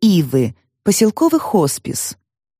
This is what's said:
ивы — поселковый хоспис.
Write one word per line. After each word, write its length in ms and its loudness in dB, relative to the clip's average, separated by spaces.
ивы — 540 2
поселковый 560 0
хоспис. 760 -4